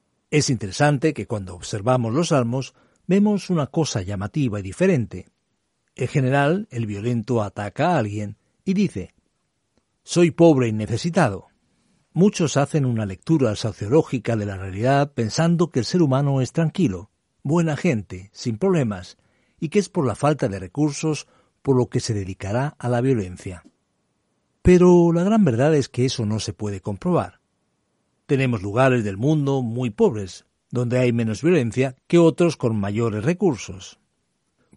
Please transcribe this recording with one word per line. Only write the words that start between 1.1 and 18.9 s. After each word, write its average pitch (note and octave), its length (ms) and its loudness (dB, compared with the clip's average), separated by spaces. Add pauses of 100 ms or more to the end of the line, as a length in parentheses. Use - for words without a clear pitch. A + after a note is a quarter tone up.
que G#2+ 120 -8
cuando F#2+ 280 -8
observamos A2+ 580 -2
los E3 160 -2
salmos, B2+ 460 -2 (320)
vemos G3+ 420 2
una D#3 180 0
cosa C#3 360 -2
llamativa G#2 580 -4
y - 20 -8
diferente. G#2+ 640 -2 (680)
En B2+ 100 -4
general, C#3+ 640 0
el A#2 160 -6
violento A2 560 -2
ataca G#2+ 520 -4
a D3 40 0
alguien G#2 380 -6 (280)
y F#3+ 100 0
dice: D#3 400 -4 (920)
"Soy E3+ 260 2
pobre C#3 380 6
y A2 40 -2
necesitado". A2 720 -2 (680)
Muchos E3+ 440 2
hacen D3 300 0
una A2+ 200 -2
lectura A2+ 480 0
sociológica A2+ 800 -2
de G#2 80 -2
la G2 120 -6
realidad A#2 560 -2
pensando D#3+ 580 0
que - 80 -4
el A2+ 60 0
ser F3+ 180 0
humano C3+ 380 2
es B2 120 -4
tranquilo, C#3+ 600 -2 (320)
buena D#3+ 320 0
gente, G2 560 -4
sin A2 260 -8
problemas, B2 580 -2 (440)